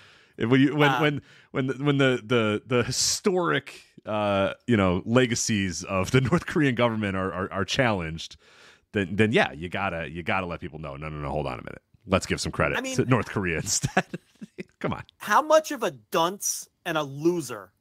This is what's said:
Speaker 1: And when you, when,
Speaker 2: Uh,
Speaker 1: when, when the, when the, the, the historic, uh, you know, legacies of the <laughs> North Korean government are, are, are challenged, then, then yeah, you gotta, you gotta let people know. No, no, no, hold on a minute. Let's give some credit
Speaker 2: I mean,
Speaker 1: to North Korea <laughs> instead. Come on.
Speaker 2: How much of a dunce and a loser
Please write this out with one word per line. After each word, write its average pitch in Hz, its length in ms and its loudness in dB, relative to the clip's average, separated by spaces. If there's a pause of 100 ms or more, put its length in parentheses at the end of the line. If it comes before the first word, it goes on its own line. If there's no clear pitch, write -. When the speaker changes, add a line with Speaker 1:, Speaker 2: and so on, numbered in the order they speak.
(400)
Speaker 1:
And 113 120 0
when 135 100 8
you, 143 140 4
when, 147 160 6
Speaker 2:
Uh, 127 100 0
Speaker 1:
when, 147 200 0 (280)
when 139 180 -4
the, 131 60 -4 (100)
when 143 140 2
the, 131 260 4
the, 107 440 2
the 123 160 2
historic, 165 1000 -2 (240)
uh, 101 480 0 (140)
you 120 100 6
know, 95 260 4
legacies 113 800 0
of 95 280 -2
the 131 100 6
<laughs> 135 80 0
North 170 160 0
Korean 139 300 0
government 107 420 0
are, 95 160 -2
are, 92 180 -4
are 95 140 -2
challenged, 90 720 -2 (540)
then, 98 240 -2
then 107 160 4
yeah, 143 200 2
you 76 160 -10
gotta, 87 420 -4
you 85 140 -8
gotta 95 220 -2
let 85 160 -8
people 76 180 -12
know. 71 160 -10
No, 76 140 -10
no, 76 80 -8
no, 71 140 -6
hold 71 160 -2
on 65 120 -6
a - 40 -14
minute. - 180 -14 (240)
Let's 92 220 0
give 85 120 -2
some 82 120 -4
credit 73 260 0
Speaker 2:
I - 40 -2
mean, 262 160 -6
Speaker 1:
to - 80 2
North 117 260 2
Korea 90 260 -2
<laughs> - 0 -
instead. - 480 -2 (720)
Come 151 140 -4
on. - 100 -8 (140)
Speaker 2:
How 208 240 2
much 311 300 4
of 254 120 -8
a 196 80 -2
dunce 170 800 -4 (160)
and 165 140 -2
a 151 40 0
loser 139 760 -2